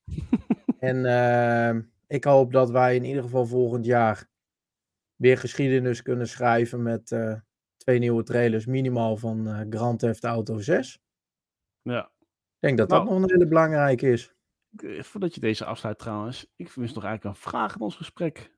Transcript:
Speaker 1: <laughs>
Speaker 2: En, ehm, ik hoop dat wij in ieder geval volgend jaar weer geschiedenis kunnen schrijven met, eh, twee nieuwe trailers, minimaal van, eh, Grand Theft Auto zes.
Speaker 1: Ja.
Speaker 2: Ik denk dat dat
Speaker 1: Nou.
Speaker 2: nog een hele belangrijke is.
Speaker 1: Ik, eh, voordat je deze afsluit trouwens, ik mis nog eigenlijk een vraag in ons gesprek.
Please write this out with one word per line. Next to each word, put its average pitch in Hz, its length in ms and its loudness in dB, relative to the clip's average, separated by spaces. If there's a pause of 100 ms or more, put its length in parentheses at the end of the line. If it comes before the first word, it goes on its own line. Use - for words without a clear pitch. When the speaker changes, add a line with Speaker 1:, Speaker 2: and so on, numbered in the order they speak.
Speaker 1:
<laughs> - 460 -4 (280)
Speaker 2:
En, 131 260 -2
ehm, 120 760 2 (260)
ik 147 160 -4
hoop 135 280 6
dat 131 200 4
wij 127 240 4
in 123 80 0
ieder 131 200 -4
geval 123 220 -2
volgend 120 400 -2
jaar 117 440 2 (840)
weer 123 220 6
geschiedenis 127 640 -2
kunnen 120 260 -4
schrijven 117 560 0
met, 113 280 -6
eh, 113 220 -4 (440)
twee 123 220 2
nieuwe 117 240 2
trailers, 113 420 2
minimaal 123 520 0
van, 110 300 -6
eh, 107 120 -6 (100)
Grand 113 300 -2
Theft 113 240 -2
Auto 113 360 -4
zes. 180 400 -2 (800)
Speaker 1:
Ja. 120 380 -6
Speaker 2:
Ik - 400 -20
denk 139 180 2
dat 110 120 4
dat 175 140 4
Speaker 1:
Nou. 208 100 -2
Speaker 2:
nog 185 100 2
een 185 100 2
hele 175 140 6
belangrijke 147 640 2
is. - 220 -2 (380)
Speaker 1:
Ik, 214 100 -20
eh, - 220 -12
voordat 185 320 -6
je - 60 -16
deze 110 240 -2
afsluit 110 340 -8
trouwens, 110 560 -10
ik - 200 -16
mis 117 180 -6
nog 104 100 -10
eigenlijk 101 320 -8
een - 60 -20
vraag - 340 -6
in 208 60 -10
ons 202 140 -6
gesprek. - 640 -10